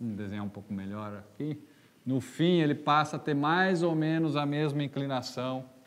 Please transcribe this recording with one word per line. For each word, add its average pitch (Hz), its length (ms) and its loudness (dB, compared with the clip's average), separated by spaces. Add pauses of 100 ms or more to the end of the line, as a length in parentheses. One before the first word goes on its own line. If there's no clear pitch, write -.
vamos 113 160 -4
desenhar 104 280 -6
um 104 40 -6
pouco 101 240 -10
melhor 101 460 -6
aqui, 143 440 -8 (420)
no 131 160 0
fim 170 400 4
ele 147 140 4
passa 151 420 2
a - 20 -6
ter 151 160 -2
mais 170 480 2
ou 170 120 2
menos 160 400 2
a 147 120 0
mesma 147 360 0
inclinação 131 840 -4 (200)